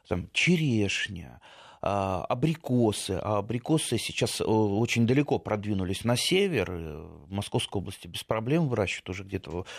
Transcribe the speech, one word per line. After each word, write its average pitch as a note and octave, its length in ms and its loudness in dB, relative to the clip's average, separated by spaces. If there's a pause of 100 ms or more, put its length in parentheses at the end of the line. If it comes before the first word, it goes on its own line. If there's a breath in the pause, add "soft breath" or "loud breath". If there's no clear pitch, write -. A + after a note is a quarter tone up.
там, F2 240 -2
черешня, G2+ 1080 2 (420 loud breath)
а, G2 460 0
абрикосы. B2 920 2
А G#2 160 2
абрикосы A#2+ 580 0
сейчас, - 460 -2
э, - 20 0
очень A2 600 4
далеко C3 320 4
продвинулись G2 640 -2
на A#2+ 100 2
север. E3 560 2
Э, E2 360 -8 (200)
в E2+ 60 -12
Московской G#2 480 -2
области F#2 260 -10
без F2 160 -10
проблем C3 460 0
выращивают, A2+ 400 -2
уже F#2 160 -8
где-то G2 260 -6
в, E2+ 160 -6 (120 loud breath)